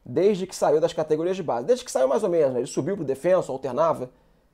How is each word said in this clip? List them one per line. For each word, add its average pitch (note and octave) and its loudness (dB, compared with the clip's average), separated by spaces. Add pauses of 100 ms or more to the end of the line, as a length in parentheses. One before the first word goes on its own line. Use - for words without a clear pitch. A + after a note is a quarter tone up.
desde F#3 2
que - -16
saiu D#3 2
das D#3+ 2
categorias E3 0
de F#3+ -8
base. C3 -4
Desde A#3+ 0
que - -14
saiu C4 2
mais B3+ 2
ou G3+ 0
menos, D#3 2
né? B2 0
Ele C3 -4
subiu D3 -4
pro E3 -6
Defensor, C#3+ 0
alternava C3 -2 (440)